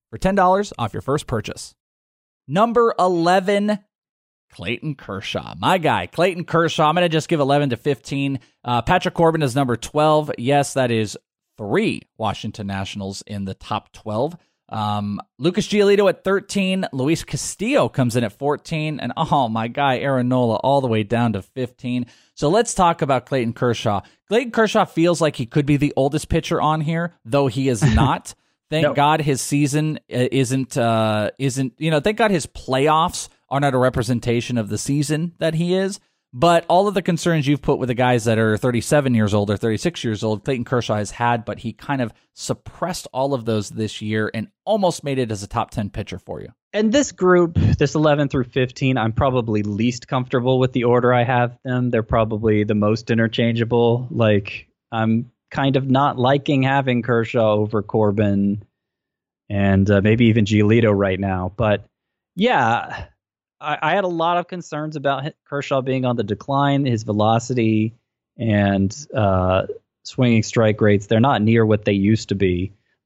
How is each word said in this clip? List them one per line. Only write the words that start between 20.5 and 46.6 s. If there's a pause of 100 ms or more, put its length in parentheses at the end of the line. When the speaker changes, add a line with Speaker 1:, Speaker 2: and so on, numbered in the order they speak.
Speaker 1:
all
the
way
down
to
fifteen. (260)
So
let's
talk
about
Clayton
Kershaw. (260)
Clayton
Kershaw
feels
like
he
could
be
the
oldest
pitcher
on
here, (100)
though
he
is
Speaker 2:
<laughs>
Speaker 1:
not. (360)
Thank
Speaker 3:
No.
Speaker 1:
God
his
season, (160)
uh,
isn't,
uh,
isn't,
you
know,
thank
God
his
playoffs (200)
are
not
a
representation
of
the
season
that
he
is. (320)
But
all
of
the
concerns
you've
put
with
the
guys
that
are
thirty-seven
years
old
or
thirty-six
years
old,
Clayton
Kershaw
has
had,
but
he
kind
of (220)
suppressed
all
of
those
this
year
and (140)
almost
made
it
as
a
top
ten
pitcher
for
you. (220)